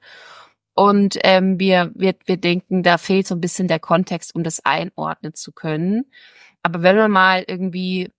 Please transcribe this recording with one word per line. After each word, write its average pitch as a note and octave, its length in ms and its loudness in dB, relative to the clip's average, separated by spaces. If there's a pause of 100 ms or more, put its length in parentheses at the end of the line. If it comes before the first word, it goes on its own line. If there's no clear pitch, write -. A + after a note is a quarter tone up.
(760)
Und, G3+ 480 2
ähm, F#3+ 360 4
wir, F3+ 360 2
wir, F#3 200 0 (120)
wir F#3 100 0
denken, F3+ 460 -2
da F3 160 4
fehlt F#3+ 280 0
so F#3+ 80 -4
ein F3 60 -6
bisschen F3+ 260 -4
der D#3+ 140 0
Kontext, - 540 -2
um E3+ 100 -4
das D#3+ 220 -8
einordnen D#3 640 -6
zu - 200 -16
können. F3 520 -4 (580)
Aber E3+ 200 -6
wenn F#3 140 6
man G#3+ 140 4
mal F#3 360 2
irgendwie F#3 720 -6